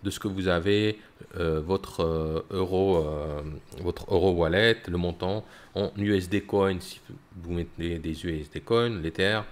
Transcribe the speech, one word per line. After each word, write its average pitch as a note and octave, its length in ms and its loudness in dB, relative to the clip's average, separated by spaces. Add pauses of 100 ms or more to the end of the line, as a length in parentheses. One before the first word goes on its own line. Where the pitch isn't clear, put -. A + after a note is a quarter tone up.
de G2 80 -2
ce - 100 -10
que G#2+ 80 -4
vous F#2+ 200 -2
avez, G2+ 500 2 (380)
euh, D#2+ 240 0
votre, F2 400 -2
euh, D#2+ 500 0
euro, F#2+ 480 2
euh, D2+ 440 -2 (380)
votre - 320 -4
euro F#2 200 6
wallet, F2+ 540 4
le F2 100 -4
montant F2+ 480 -2 (300)
en G2+ 220 -2
U G2+ 180 2
S F2+ 140 2
D G2 140 2
coin, G2 380 2
si - 200 -14 (360)
vous E2+ 160 -8
mettez E2+ 460 -4
des D#2+ 280 -6
U D#2+ 140 -4
S D2 100 -12
D D#2+ 100 -8
coins, A#2 280 2
l'Ether, G2 520 0 (100)